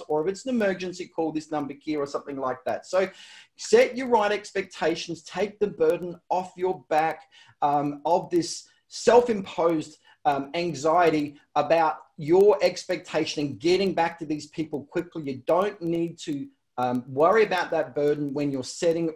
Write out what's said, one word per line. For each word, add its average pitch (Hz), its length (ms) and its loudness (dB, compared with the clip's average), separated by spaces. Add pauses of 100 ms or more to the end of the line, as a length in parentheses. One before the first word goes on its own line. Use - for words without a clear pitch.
or 151 140 0
if 156 100 -2
it's 196 140 -8
an 262 60 -6
emergency, 185 560 -2
call 160 240 -4
this 151 180 -6
number 151 240 -4
here," 151 300 -6
or - 20 -4
something 143 320 -8
like 127 280 -6
that. 113 200 -4
So 190 240 0 (460)
set 233 420 4
your 262 120 -6
right 208 220 4
expectations, 175 920 -4
take 202 340 -6
the 208 100 0
burden 170 520 0 (100)
off 180 260 -2
your 185 320 -2
back, 156 360 0 (400)
um, 147 420 0
of 170 240 2
this - 380 -2 (220)
self-imposed, 196 1080 2 (280)
um, 139 280 -2
anxiety 156 840 2 (160)
about 156 420 2 (200)
your 185 440 6
expectation 165 840 -2
and 123 160 -6
getting 180 360 2
back 170 240 -2
to 165 60 -10
these 147 220 -6
people - 380 -8
quickly. 170 380 -8
You 131 240 -8
don't 190 340 0
need 170 380 -4
to, 143 280 -8 (300)
um, 123 300 -2
worry 165 360 4
about 180 280 -2
that 139 240 -4
burden 147 360 0
when 143 200 -4
you're 131 120 -4
setting 165 520 -2